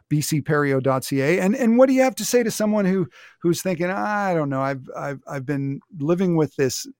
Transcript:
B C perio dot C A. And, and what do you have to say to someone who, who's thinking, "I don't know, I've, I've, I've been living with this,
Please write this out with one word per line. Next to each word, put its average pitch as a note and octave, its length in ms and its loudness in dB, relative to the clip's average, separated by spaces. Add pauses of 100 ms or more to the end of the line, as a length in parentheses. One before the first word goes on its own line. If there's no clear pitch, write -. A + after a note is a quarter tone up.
B D3+ 100 0
C D3 220 -2
perio C#3+ 400 0
dot C3 220 0
C C#3 180 -2
A. E3 180 2
And, C4 160 2
and A#3 220 2
what C4 100 8
do C4+ 60 2
you C4 80 4
have C4 140 2
to G3+ 100 -6
say A#3+ 180 2
to A3 60 -2
someone G#3+ 360 0
who, F#3 220 0 (340)
who's E3+ 200 0
thinking, F3 260 -2
"I G3+ 460 -2
don't D3+ 160 0
know, C3+ 120 -2
I've, C3+ 360 -4
I've, C#3+ 300 -8
I've C3+ 180 -8
been C#3 340 -4 (200)
living F3 360 0
with D3+ 200 0
this, C3 320 -2 (120)